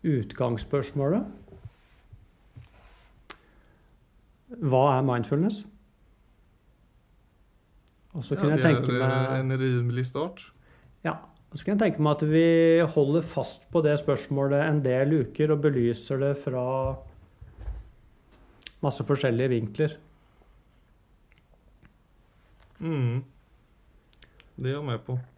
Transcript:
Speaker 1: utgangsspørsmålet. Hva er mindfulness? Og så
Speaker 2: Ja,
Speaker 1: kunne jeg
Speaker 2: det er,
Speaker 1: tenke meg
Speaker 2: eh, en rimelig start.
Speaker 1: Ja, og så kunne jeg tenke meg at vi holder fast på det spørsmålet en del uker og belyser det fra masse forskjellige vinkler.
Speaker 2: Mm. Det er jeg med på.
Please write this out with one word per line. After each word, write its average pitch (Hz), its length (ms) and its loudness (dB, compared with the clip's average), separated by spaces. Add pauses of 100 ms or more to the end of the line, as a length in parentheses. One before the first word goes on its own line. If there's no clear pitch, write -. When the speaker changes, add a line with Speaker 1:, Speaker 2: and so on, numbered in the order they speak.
Speaker 1:
utgangsspørsmålet. 139 1200 -2 (3250)
Hva 131 220 2 (160)
er 131 100 0
mindfulness? 143 560 -2 (2500)
Og 147 120 -10
så 143 100 -4
Speaker 2:
Ja, - 60 -6
Speaker 1:
kunne 147 160 2
jeg 131 40 2
Speaker 2:
det 131 40 2
er, 160 100 8
Speaker 1:
tenke 127 240 0
meg 131 320 2
Speaker 2:
eh, 131 80 0
en 131 180 -2
rimelig 123 480 0
start. 156 380 -8 (640)
Speaker 1:
Ja, 165 80 -2 (380)
og 151 60 -16
så - 60 -16
kunne 202 160 0
jeg 220 140 4
tenke 156 100 0
meg 147 140 4
at 156 120 -2
vi 165 540 6 (100)
holder 151 280 4
fast - 500 -8
på 170 100 2
det 147 180 2
spørsmålet 139 680 0
en 151 160 0
del 131 300 2 (100)
uker 151 280 0
og 147 100 2
belyser 131 580 0
det 139 180 0
fra 127 280 -4 (2250)
masse 143 260 -4
forskjellige 131 420 0
vinkler. 123 460 -2 (2750)
Speaker 2:
Mm. 131 440 -2 (1400)
Det 127 100 -4
er 135 80 -4
jeg 147 80 -8
med 123 200 -4
på. 127 100 -6 (220)